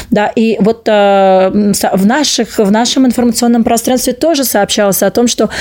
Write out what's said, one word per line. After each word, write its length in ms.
Да, 180
и 320
вот, 260
э, 60
м, 840
со-, 200
в 120
наших, 520
в 120
нашем 360
информационном 580
пространстве 480
тоже 320
сообщалось 580
о 80
том, 180
что, 220